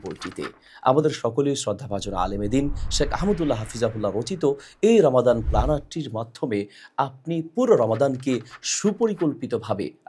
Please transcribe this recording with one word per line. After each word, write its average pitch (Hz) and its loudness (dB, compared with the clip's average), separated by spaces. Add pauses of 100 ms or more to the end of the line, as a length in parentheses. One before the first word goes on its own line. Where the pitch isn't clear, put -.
বইটিতে। 92 -10 (460)
আমাদের 151 4 (100)
সকলের 139 0
শ্রদ্ধাভাজন 101 -6 (100)
আলেম 98 -4 (100)
দ্বীন 139 2 (300)
শেখ 143 0 (100)
আহমদুল্লাহ 160 0
হাফিজাহুল্লাহ 110 -2
রচিত 139 -4 (440)
এই 233 8 (100)
রমাদান 123 4 (100)
প্ল্যানারটির 143 -2
মাধ্যমে 117 -4 (480)
আপনি 156 -8 (180)
পুরো 233 4 (100)
রমাদানকে 127 0 (440)
সুপরিকল্পিতভাবে 147 -2 (220)